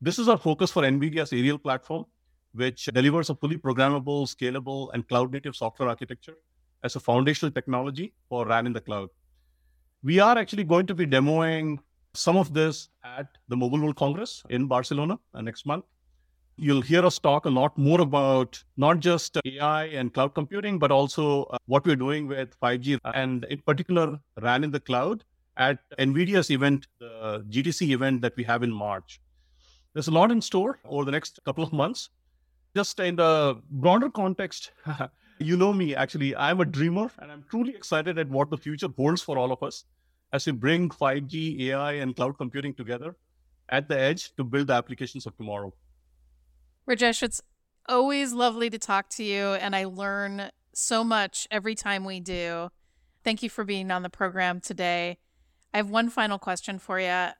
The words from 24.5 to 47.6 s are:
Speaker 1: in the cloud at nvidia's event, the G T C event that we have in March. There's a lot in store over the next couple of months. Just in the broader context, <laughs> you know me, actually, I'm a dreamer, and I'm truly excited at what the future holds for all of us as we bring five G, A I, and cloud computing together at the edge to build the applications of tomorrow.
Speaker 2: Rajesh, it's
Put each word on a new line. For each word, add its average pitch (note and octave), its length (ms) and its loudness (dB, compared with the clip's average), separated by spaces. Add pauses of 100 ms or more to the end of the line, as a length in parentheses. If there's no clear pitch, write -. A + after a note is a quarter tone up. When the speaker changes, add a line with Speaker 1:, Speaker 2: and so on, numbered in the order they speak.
Speaker 1:
in D3+ 80 -2
the C#3+ 80 -2
cloud C#3 460 -2 (320)
at C3+ 220 2 (200)
nvidia's D#3+ 520 2
event, C#3 380 2 (100)
the A2 500 -8
G A2+ 140 -2
T E3 80 -2
C D#3 220 0
event C3 300 0
that A#2+ 140 -2
we B2 60 -4
have A#2+ 220 0
in A#2 80 -2
March. G#2 480 -8 (720)
There's D3+ 160 -4
a D#3+ 40 0
lot F#3+ 200 6
in A3+ 80 4
store G#3 440 0
over C#3+ 200 -4
the C#3 80 -4
next - 320 -6
couple C#3+ 180 -4
of D#3+ 100 -4
months. D#3+ 380 -2 (640)
Just G3 240 -2
in F3+ 160 0
the D#3 460 4 (100)
broader F3+ 400 4
context, F#3+ 640 -4 (120)
<laughs> - 540 -10
you D#3+ 180 0
know F#3+ 160 4
me, E3+ 220 0
actually, C3+ 400 -2
I'm D#3 260 2
a E3+ 40 4
dreamer, E3+ 440 0 (100)
and D3 120 -18
I'm D3 180 -20
truly A#3 260 -2
excited E3 440 -2
at D3+ 100 -2
what C#3 220 0
the D#3 60 -4
future D3 400 -6
holds D#3 260 2
for C#3 160 -4
all B2+ 140 0
of A#2+ 100 -6
us - 220 -10 (480)
as C#3 140 -2
we D#3+ 40 0
bring D3+ 400 2
five C#3 380 -2
G, D3+ 420 -4
A C3+ 80 -2
I, C#3+ 140 -4
and C3 240 -4
cloud C3+ 200 -2
computing C3+ 380 -6
together B2 400 -10 (540)
at C#3+ 200 -2
the D3 80 -2
edge C#3 380 -2
to C#3+ 80 -4
build C3+ 240 0
the C3+ 60 2
applications B2 520 -4
of - 120 -14
tomorrow. G2+ 360 -10 (1160)
Speaker 2:
Rajesh, A#3 320 2
it's - 180 -4 (480)